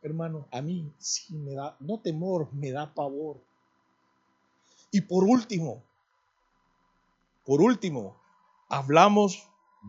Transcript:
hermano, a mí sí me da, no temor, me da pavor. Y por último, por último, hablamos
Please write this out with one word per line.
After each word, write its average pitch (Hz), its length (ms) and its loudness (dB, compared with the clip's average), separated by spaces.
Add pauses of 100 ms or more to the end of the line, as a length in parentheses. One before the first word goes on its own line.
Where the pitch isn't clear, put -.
hermano, 160 480 -8
a 123 120 -8
mí 160 360 -8
sí - 360 -10
me 139 200 -10
da, 135 260 -10
no 202 200 -8
temor, 170 520 -6
me 139 200 -8
da 147 200 -8
pavor. 147 480 -8 (1500)
Y 190 120 2
por 185 220 2
último, 202 580 0 (1600)
por 143 160 2
último, 165 560 2 (520)
hablamos 185 800 4 (400)